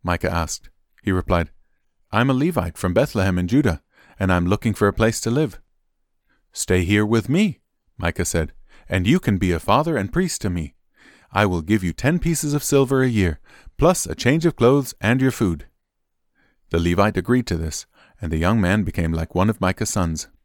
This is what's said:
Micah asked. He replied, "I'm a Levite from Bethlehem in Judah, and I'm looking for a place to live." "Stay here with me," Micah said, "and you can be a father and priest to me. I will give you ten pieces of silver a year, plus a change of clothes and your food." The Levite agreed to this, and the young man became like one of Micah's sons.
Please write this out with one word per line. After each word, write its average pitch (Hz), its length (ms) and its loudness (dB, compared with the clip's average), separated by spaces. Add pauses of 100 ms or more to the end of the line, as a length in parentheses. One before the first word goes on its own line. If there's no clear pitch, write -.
Micah 90 280 -2
asked. 82 380 -6 (320)
He 98 100 -2
replied, 90 380 0 (640)
"I'm 117 180 0
a 131 60 2
Levite 131 420 -2
from 90 160 -2
Bethlehem 95 460 0
in 90 80 -2
Judah, 117 340 0 (380)
and 95 120 2
I'm 87 140 2
looking 101 300 0
for 104 120 2
a 95 60 2
place 110 280 0
to 113 100 -4
live." 135 280 -2 (960)
"Stay 92 300 0
here 104 240 2
with 110 200 0
me," 175 340 0 (360)
Micah 85 280 -2
said, 80 280 -4 (340)
"and 92 200 0
you 170 120 4
can 101 200 0
be 90 120 0
a 82 80 0
father 143 380 0
and 101 160 -6
priest 180 280 -2
to 101 100 -4
me. 82 240 -8 (560)
I 104 140 2
will 90 160 0
give 95 220 0
you 85 100 -2
ten 156 240 0
pieces 156 380 -2
of 147 80 -2
silver 135 400 2
a 131 40 2
year, 98 320 0 (380)
plus 170 300 2
a - 80 -6
change 156 320 2
of 156 80 0
clothes 131 440 4
and 123 220 2
your 131 80 4
food." 90 380 -2 (1040)
The 82 80 0
Levite 90 380 2
agreed 120 300 0
to 90 80 -2
this, 80 300 -6 (340)
and 80 120 -6
the 80 80 0
young 98 200 2
man 98 240 2
became 82 300 -2
like 80 220 -6
one 92 120 2
of 110 140 -2
Micah's 92 300 -2
sons. 82 360 -4 (180)